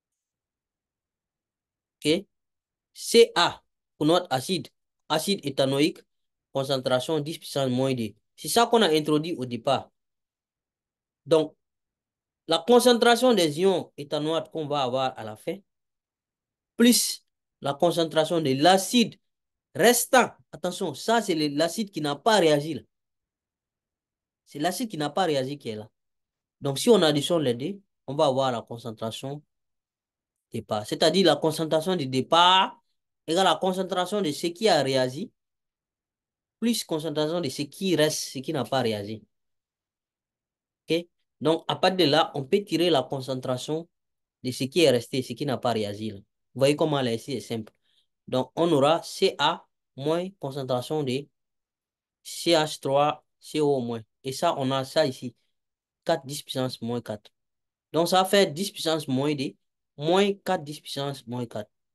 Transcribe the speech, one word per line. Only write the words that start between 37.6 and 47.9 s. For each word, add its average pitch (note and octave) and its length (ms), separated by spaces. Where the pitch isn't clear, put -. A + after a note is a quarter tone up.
qui E3+ 320
reste, D3+ 360
ce C#3 80
qui C#3+ 140
n'a C3+ 100
pas C3 180
réagi. G#2+ 400
OK ? E3+ 160
Donc, D#3+ 260
à D3 80
partir F#3 320
de C#3 40
là, D#3 220
on C3+ 120
peut G3+ 180
tirer E3 260
la C#3 140
concentration C3 880
de B2+ 100
ce C#3 120
qui C3+ 180
est D3+ 80
resté, B2 320
ce B2+ 120
qui C#3+ 120
n'a B2+ 120
pas A#2+ 160
réagi G#2+ 380
là. G2 60
Vous - 420
voyez C#3+ 160
comment D3+ 260
là, A#2 120
ici, B2 200
est A2 80
simple. A2+ 320